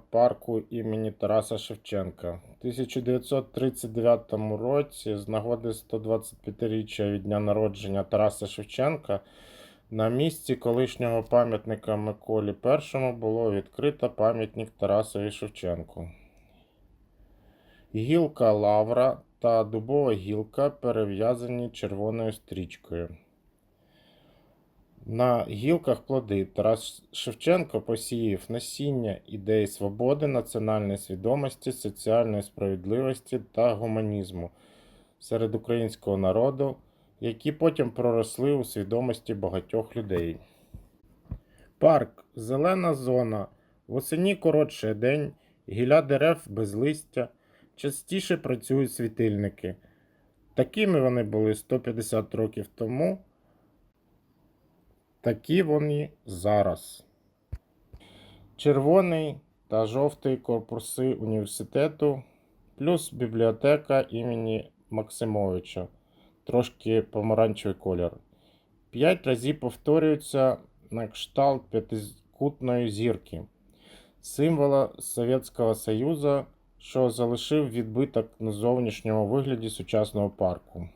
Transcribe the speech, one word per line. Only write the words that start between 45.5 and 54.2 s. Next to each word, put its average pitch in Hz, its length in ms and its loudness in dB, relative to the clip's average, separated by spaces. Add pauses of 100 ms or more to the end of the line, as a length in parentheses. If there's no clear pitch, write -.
гілля 123 340 4
дерев 143 440 2
без 101 280 -6
листя. 131 540 -4 (480)
Частіше 175 600 -4
працюють 127 560 0
світильники. 104 840 -2 (800)
Такими 180 460 2
вони 127 220 4
були 107 320 2
сто 123 260 -2
п'ятдесят 110 540 -4
років 107 400 -2
тому, 139 440 -2 (2000)